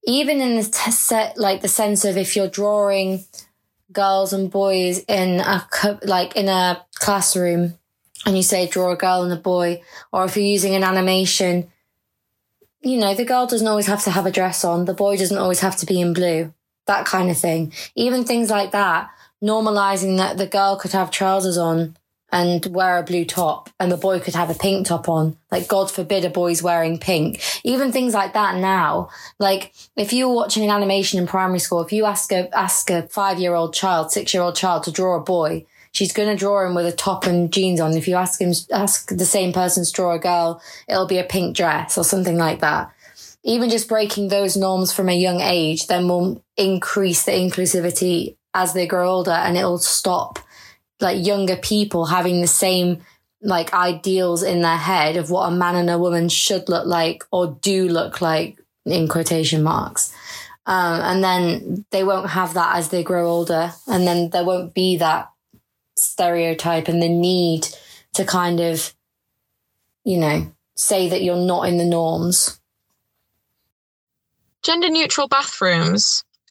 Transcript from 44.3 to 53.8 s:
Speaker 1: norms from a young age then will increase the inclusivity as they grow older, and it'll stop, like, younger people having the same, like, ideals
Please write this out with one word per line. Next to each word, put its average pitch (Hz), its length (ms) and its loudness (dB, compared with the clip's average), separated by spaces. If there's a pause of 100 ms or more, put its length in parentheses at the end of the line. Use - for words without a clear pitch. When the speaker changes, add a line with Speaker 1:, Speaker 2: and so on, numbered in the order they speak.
Speaker 1:
norms 190 380 0
from 185 160 0
a 180 100 2
young 180 220 0
age 170 460 0
then 180 200 2
will 180 340 0 (140)
increase 190 720 0
the 196 80 0
inclusivity 180 1040 0 (160)
as 185 200 0
they 180 140 0
grow 180 220 0
older, 185 220 0
and 175 260 0
it'll 175 220 0
stop, - 580 -2 (600)
like, 180 260 0
younger 196 300 0
people 208 500 0
having 180 360 2
the 170 60 2
same, 180 540 2 (400)
like, 180 320 -2
ideals 180 720 0